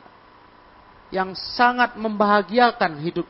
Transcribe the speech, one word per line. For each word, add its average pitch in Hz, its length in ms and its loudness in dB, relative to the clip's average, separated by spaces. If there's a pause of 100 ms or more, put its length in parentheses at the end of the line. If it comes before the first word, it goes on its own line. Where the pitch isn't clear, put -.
(1080)
yang 190 240 -6
sangat 247 640 0
membahagiakan 208 1040 2
hidup 165 280 -4